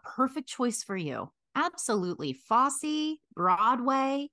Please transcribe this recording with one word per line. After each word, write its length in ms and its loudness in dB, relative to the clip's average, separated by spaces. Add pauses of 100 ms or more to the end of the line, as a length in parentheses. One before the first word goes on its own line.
(160)
perfect 320 -2
choice 360 -2
for 120 -8
you. 360 -4 (240)
Absolutely. 760 -2
Fosse, 840 0 (180)
Broadway. 960 2